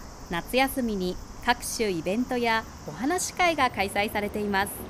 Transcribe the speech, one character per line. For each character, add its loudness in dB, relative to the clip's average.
夏 -2
休 4
み 0
に -2
各 2
種 0
イ 0
ベ 0
ン 0
ト -2
や 2
お -6
話 -2
会 4
が 4
開 0
催 2
さ -2
れ -2
て -2
い 0
ま 2
す。 -10